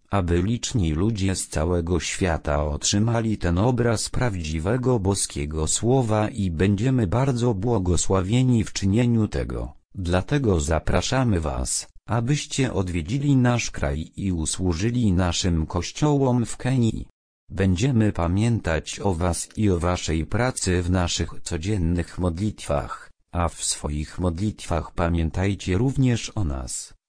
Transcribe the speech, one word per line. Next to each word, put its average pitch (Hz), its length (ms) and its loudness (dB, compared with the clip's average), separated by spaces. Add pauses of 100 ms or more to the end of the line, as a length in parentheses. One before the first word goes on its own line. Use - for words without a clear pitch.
(100)
aby 87 320 2
liczni 92 520 0
ludzie 95 400 0
z - 140 -6
całego 85 520 0
świata 76 640 -2
otrzymali 107 720 0
ten 85 200 0
obraz 117 500 2
prawdziwego 101 880 0
boskiego 78 680 -2
słowa 110 640 2
i 95 220 -2
będziemy 101 560 2
bardzo 120 480 0
błogosławieni 101 1080 2
w - 80 -6
czynieniu 113 560 2
tego. 60 540 -6 (120)
Dlatego 95 680 2
zapraszamy 90 800 2
was, 64 460 -4 (200)
abyście 127 680 -2
odwiedzili 98 640 0
nasz 123 340 2
kraj 73 460 -4
i 95 160 -2
usłużyli 92 800 0
naszym 85 540 2
kościołom 123 800 0
w - 100 -8
Kenii. 123 500 0 (440)
Będziemy 101 600 2
pamiętać 87 880 0
o 101 140 0
was 85 420 -2
i 104 140 2
o 90 80 2
waszej 82 480 -2
pracy 104 560 0
w 87 80 -2
naszych 87 400 0 (120)
codziennych 87 760 -2
modlitwach, 87 920 -4 (220)
a 85 160 0
w - 160 -8
swoich - 540 -4
modlitwach 87 720 -2
pamiętajcie 87 840 0
również 127 560 0
o 104 100 -4
nas 67 500 -8 (140)